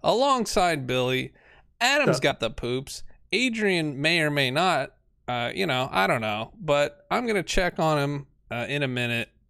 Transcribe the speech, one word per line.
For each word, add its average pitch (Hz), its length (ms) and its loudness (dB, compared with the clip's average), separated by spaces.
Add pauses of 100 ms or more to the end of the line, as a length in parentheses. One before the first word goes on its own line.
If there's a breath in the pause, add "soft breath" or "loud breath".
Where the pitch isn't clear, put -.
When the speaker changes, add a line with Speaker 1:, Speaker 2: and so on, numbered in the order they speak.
Speaker 1:
alongside 196 800 2
Billy. 127 460 0 (480 soft breath)
Adam's 254 380 2
Speaker 2:
Sup? - 60 -4
Speaker 1:
got 143 180 2
the 113 80 -2
poops. - 540 -6 (280 soft breath)
Adrian 190 680 0
may 165 180 4
or 151 100 2
may 143 220 2
not, 156 400 0 (380)
uh, 120 260 -2
you 190 100 -2
know, 131 280 0
I 190 140 2
don't 147 120 2
know, 110 400 -4
but 147 500 0
I'm - 160 0
gonna 208 160 0
check 180 380 0
on 156 200 2
him, 143 280 -4 (240)
uh, 120 160 -4
in 143 160 -2
a 135 60 -2
minute. 120 400 -2 (200)